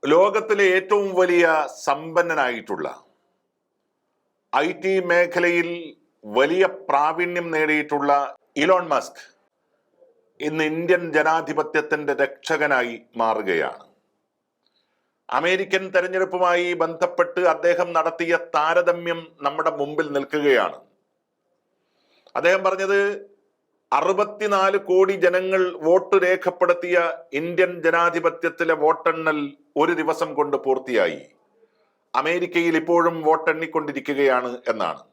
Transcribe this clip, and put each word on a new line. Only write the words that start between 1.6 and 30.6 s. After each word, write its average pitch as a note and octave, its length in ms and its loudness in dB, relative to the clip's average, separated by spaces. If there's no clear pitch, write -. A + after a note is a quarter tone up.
സമ്പന്നനായിട്ടുള്ള, C#3+ 1040 -2
ഐ D#3 60 0
ടി F#3+ 100 0
മേഖലയിൽ F3 600 2
വലിയ D#3+ 260 4
പ്രാവീണ്യം E3+ 680 0
നേടിയിട്ടുള്ള D3+ 540 0
ഇലോൺ F3+ 300 4
മസ്ക് - 280 -4
ഇന്ന് D#3 240 -2
ഇന്ത്യൻ E3+ 340 0
ജനാധിപത്യത്തിന്റെ D3+ 1040 -2
രക്ഷകനായി C#3 760 -2
മാറുകയാണ്. F#2+ 640 -2
അമേരിക്കൻ F#3 460 -2
തെരഞ്ഞെടുപ്പുമായി F3+ 720 0
ബന്ധപ്പെട്ട് F3 580 -2
അദ്ദേഹം F3 340 0
നടത്തിയ E3 360 -2
താരതമ്യം E3+ 640 0
നമ്മുടെ D#3 340 -2
മുമ്പിൽ D3+ 360 -4
നിൽക്കുകയാണ്. C#3 640 0
അദ്ദേഹം F3+ 320 2
പറഞ്ഞത്, F#3+ 320 0
അറുപത്തിനാല് G3+ 800 0
കോടി F#3+ 260 4
ജനങ്ങൾ F#3 380 2
വോട്ട് F#3 380 4
രേഖപ്പെടുത്തിയ F3 760 0
ഇന്ത്യൻ F3 320 0
ജനാധിപത്യത്തിലെ E3 1000 0
വോട്ടെണ്ണൽ D#3+ 560 0
ഒരു E3 200 2
ദിവസം D#3 360 -2
കൊണ്ട് C#3 280 0